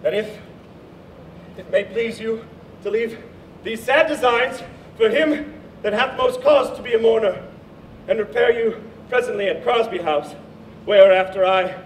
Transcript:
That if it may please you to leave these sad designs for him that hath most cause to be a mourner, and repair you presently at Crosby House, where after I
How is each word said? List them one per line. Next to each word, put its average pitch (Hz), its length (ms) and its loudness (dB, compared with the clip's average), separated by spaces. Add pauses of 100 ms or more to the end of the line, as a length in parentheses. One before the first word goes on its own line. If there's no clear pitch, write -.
That 151 100 -2
if 208 260 -6 (1160)
it 185 140 -18
may 196 140 2
please 214 340 -6
you 226 260 -6 (380)
to 202 80 -6
leave 226 260 -4 (460)
these 226 200 -10
sad 285 240 2
designs 247 540 0 (340)
for 220 140 2
him 294 440 0 (280)
that 202 120 -2
hath 247 240 -2
most 254 240 0
cause 285 340 2
to - 80 -14
be 247 100 -6
a 226 60 2
mourner, 220 440 2 (640)
and 117 120 0
repair 233 320 0
you 226 300 0 (280)
presently 202 380 -2
at 170 160 -4
Crosby 233 360 -2
House, 156 340 -4 (520)
where 196 260 8
after 190 340 2
I 185 300 2 (100)